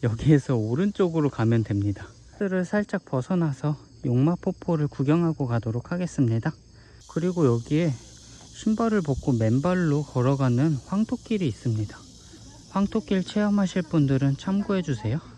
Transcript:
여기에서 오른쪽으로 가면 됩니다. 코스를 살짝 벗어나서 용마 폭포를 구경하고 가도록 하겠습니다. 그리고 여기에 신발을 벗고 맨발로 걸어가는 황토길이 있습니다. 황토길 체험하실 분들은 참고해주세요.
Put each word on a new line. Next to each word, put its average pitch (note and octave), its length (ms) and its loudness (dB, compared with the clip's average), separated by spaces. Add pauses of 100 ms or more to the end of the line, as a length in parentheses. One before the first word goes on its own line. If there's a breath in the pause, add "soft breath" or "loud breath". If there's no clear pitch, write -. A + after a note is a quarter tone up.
여기에서 B2+ 540 2
오른쪽으로 D#3+ 720 0
가면 A2+ 340 2
됩니다. G2+ 420 -2 (260)
코스를 F#3 320 -2
살짝 G#3 400 -2
벗어나서 D3 720 -2 (280)
용마 C3+ 320 2
폭포를 E3+ 500 -2
구경하고 D3+ 600 0
가도록 A#2 460 -4
하겠습니다. D3 600 0 (560 loud breath)
그리고 E3+ 380 0
여기에 C#3 460 2 (640 loud breath)
신발을 A3 480 0
벗고 C#3+ 300 -2
맨발로 C#3+ 720 2
걸어가는 C3 720 2 (100)
황토길이 G#3 600 -2
있습니다. G#2+ 520 -4 (720 loud breath)
황토길 A3 540 0
체험하실 G3+ 580 0
분들은 C#3 560 2
참고해주세요. E3 800 -2 (200)